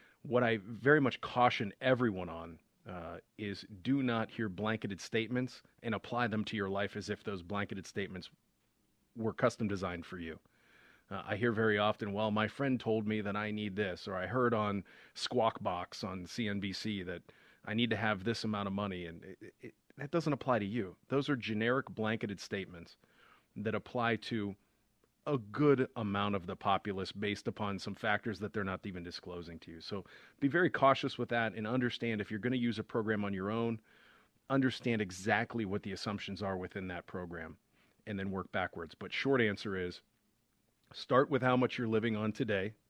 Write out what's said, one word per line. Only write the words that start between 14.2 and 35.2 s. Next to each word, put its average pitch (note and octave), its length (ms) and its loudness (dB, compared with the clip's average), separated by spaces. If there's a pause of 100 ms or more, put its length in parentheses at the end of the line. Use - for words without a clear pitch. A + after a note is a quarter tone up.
heard A#2+ 260 2
on G#2 320 2 (300)
Squawk A2+ 480 0
Box F2+ 420 -4
on F#2 220 -6
C A2 220 -4
N G2+ 120 -2
B G2 120 -4
C G2+ 320 -4
that F2 180 -6 (420)
I G#2+ 100 -4
need A#2 160 4
to A2 60 2
have G#2 280 0
this A2+ 200 -2
amount G#2 220 -2
of G2 60 -2
money," G2 340 -2
and E2+ 180 -12
it, - 360 -16
it, - 140 -14 (220)
that C#3+ 140 -8
doesn't D#3+ 220 2
apply B2+ 260 2
to G2+ 80 0
you. G2 300 -4 (120)
Those C#3 200 2
are C#3+ 80 2
generic A2+ 540 0
blanketed G#2+ 500 -2
statements F2 560 -8 (600)
that G#2 180 -2
apply A#2 420 0
to G#2 380 -4 (720)
a D3 100 2
good B2+ 500 4 (100)
amount G2+ 380 2
of F2 120 -4
the F#2+ 100 -4
populace G2 560 0
based G#2 340 -4
upon G2+ 320 -4
some G2 160 -8
factors G#2 440 -2
that G2+ 160 -6
they're G#2 100 -2
not F#2+ 220 -2
even F2+ 160 -6
disclosing E2+ 560 -10
to - 120 -16
you. E2 100 -14
So G2 260 -8 (340)
be C#3 80 4
very E3 220 4
cautious C3+ 480 4
with B2 100 -4
that A2+ 240 0
and G#2+ 140 -4
understand A#2 540 0
if G2 100 -6
you're G#2+ 100 -4
gonna B2 160 0
use A#2 220 0
a A2 40 -2
program G#2+ 440 0
on G2 80 -2
your F#2+ 160 -2
own, A2+ 280 0 (720)
understand B2 540 2
exactly G#2 640 0